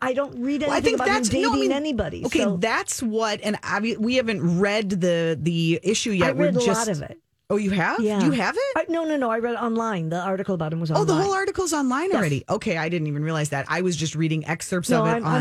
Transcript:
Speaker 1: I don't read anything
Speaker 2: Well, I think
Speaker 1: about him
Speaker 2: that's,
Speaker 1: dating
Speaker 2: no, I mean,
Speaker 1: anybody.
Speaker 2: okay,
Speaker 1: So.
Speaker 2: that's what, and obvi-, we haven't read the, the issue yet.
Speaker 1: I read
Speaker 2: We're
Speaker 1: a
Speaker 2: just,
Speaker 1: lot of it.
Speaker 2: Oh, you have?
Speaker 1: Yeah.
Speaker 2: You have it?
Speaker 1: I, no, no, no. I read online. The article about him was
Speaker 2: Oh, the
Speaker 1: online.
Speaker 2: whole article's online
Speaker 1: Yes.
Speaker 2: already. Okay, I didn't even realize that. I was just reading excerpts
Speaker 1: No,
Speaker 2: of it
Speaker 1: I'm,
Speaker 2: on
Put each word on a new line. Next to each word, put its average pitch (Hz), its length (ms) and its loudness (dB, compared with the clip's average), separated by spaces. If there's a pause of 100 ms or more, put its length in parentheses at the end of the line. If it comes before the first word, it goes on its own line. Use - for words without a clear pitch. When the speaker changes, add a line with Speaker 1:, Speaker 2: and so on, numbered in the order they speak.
Speaker 1:
I 254 120 0
don't 262 280 -4
read 277 220 -2
anything 294 60 0
Speaker 2:
Well, 277 80 0
I - 40 2
think 269 140 2
Speaker 1:
about 247 140 0
him 403 60 4
Speaker 2:
that's, 240 140 0
Speaker 1:
dating 339 220 2
Speaker 2:
no, 277 60 2
I - 20 2
mean, 262 140 2
Speaker 1:
anybody. 240 520 -2
Speaker 2:
okay, 311 180 0
Speaker 1:
So. 196 140 0
Speaker 2:
that's 233 460 -2
what, 220 400 -2
and 208 200 -4
obvi-, 208 340 -2
we 226 180 0
haven't 190 440 2
read 202 300 2 (120)
the, 170 400 2
the 165 420 2
issue 220 280 0
yet. 175 180 4
Speaker 1:
I - 20 4
read 185 240 2
Speaker 2:
We're 247 60 2
Speaker 1:
a 240 40 0
Speaker 2:
just, 220 220 2
Speaker 1:
lot 196 80 -2
of 147 60 -4
it. - 180 -14 (340)
Speaker 2:
Oh, 190 40 2
you 208 140 0
have? 202 280 2
Speaker 1:
Yeah. 208 240 2
Speaker 2:
You 302 80 4
have 254 260 0
it? 539 200 0
Speaker 1:
I, 320 140 0
no, 330 140 0
no, 311 100 0
no. 262 140 0
I 226 100 0
read 233 160 -2
online. 226 540 -2
The 170 100 -2
article 190 360 -2
about 160 180 -2
him 165 60 -2
was 165 120 -2
Speaker 2:
Oh, - 120 4
the 381 100 4
Speaker 1:
online. 311 120 4
Speaker 2:
whole 392 80 0
article's 381 380 0
online 285 380 0
Speaker 1:
Yes. 392 80 2
Speaker 2:
already. 147 320 0
Okay, 190 280 -2
I 160 120 -2
didn't 170 180 -2
even 147 160 -2
realize 156 260 -2
that. 139 200 -4
I 160 120 0
was 180 140 0
just 156 200 -4
reading 156 320 0
excerpts 170 420 -4
Speaker 1:
No, 233 120 4
Speaker 2:
of 220 60 2
it - 100 2
Speaker 1:
I'm, 233 80 -2
Speaker 2:
on - 160 2